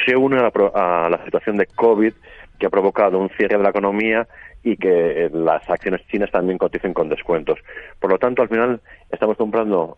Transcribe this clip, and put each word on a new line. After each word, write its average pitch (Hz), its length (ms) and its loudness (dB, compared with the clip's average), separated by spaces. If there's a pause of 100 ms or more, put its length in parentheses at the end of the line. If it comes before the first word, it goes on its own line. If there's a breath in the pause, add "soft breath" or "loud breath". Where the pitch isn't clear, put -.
se 127 100 2
une 135 220 2
a 123 60 4
la 110 80 2
pro-, 101 240 2
a 87 340 0
la 87 160 -2
situación 101 320 -2
de 98 100 2
covid, 113 460 2 (460 loud breath)
que 98 80 0
ha - 20 0
provocado 95 500 2
un 95 100 -2
cierre 104 280 0
de 101 60 2
la 98 60 4
economía 104 580 0 (380 loud breath)
y 107 120 0
que, 85 480 2
eh, 78 60 -4
las 80 380 -2
acciones 90 380 -2
chinas 101 240 -4
también 92 260 0
coticen 90 360 -4
con 80 140 -2
descuentos. 76 520 -4 (400 loud breath)
Por 95 120 -2
lo 95 60 4
tanto, 127 240 0
al 107 80 0
final 113 320 0 (300 soft breath)
estamos 107 260 -2
comprando 104 600 -2